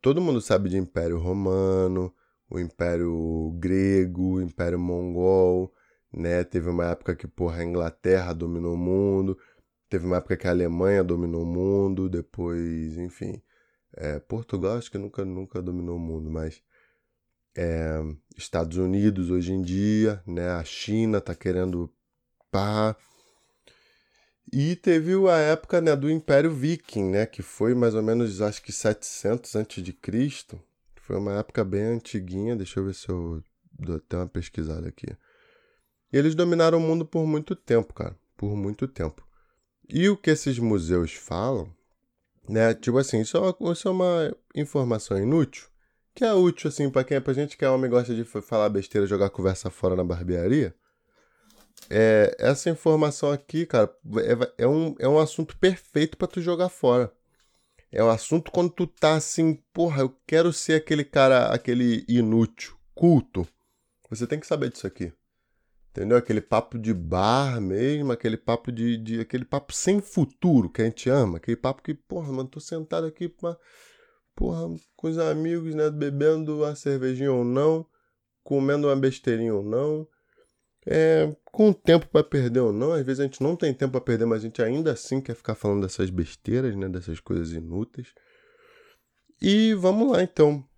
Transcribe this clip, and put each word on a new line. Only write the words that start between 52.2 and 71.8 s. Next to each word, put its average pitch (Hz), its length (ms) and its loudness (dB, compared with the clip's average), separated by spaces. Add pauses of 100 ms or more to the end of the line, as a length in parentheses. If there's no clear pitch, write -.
essa 139 300 2
informação 151 640 2
aqui, 156 320 -4
cara, 117 260 4 (280)
é, 117 460 0
é 127 40 4
um, 156 300 0
é 127 100 0
um 147 100 6
assunto 156 380 -2
perfeito 170 640 0
pra 180 100 -2
tu 180 140 -6
jogar 175 260 0
fora. 123 420 2 (800)
É - 140 2
um 113 60 6
assunto 151 420 -2
quando 175 180 2
tu 180 160 -4
tá 160 280 2
assim, 160 480 0 (100)
"Porra, 160 300 0
eu 131 120 -2 (120)
quero 165 260 4
ser - 220 0
aquele 156 280 0
cara, 131 440 6
aquele 120 600 0
inútil, 113 720 2 (180)
culto." 147 540 4 (640)
Você 117 160 -6
tem 151 120 -4
que - 80 -14
saber 139 240 -2
disso - 160 -14
aqui. 87 240 -8 (800)
Entendeu? 110 280 2
Aquele 110 240 0
papo 113 360 -2
de 110 140 -2
bar 104 720 0
mesmo, 127 500 -2
aquele 113 240 -2
papo - 340 -4
de, 117 280 -2
de, 113 220 -6
aquele 127 260 -6
papo - 260 -8
sem 196 300 0
futuro 143 640 2
que - 140 -4
a - 20 4
gente 117 240 -2
ama, 113 300 2
aquele 117 180 -4
papo - 260 -6